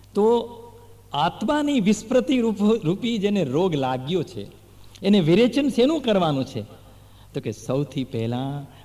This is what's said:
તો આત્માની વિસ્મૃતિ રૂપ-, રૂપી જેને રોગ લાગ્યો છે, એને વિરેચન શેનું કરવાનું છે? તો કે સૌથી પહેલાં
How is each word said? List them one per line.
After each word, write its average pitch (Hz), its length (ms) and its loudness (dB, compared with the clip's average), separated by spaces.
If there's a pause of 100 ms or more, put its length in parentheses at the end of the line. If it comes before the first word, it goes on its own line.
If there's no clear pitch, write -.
(140)
તો 226 340 2 (640)
આત્માની 254 680 0
વિસ્મૃતિ 240 600 2
રૂપ-, 220 440 2
રૂપી 208 340 -2
જેને 202 260 0
રોગ 156 300 0
લાગ્યો 131 480 -2
છે, - 240 -12 (560)
એને 202 180 4
વિરેચન 240 480 4
શેનું 262 320 2
કરવાનું 175 440 2
છે? - 180 -8 (720)
તો 147 60 -8
કે 123 120 -6
સૌથી 135 520 -4
પહેલાં 127 800 -6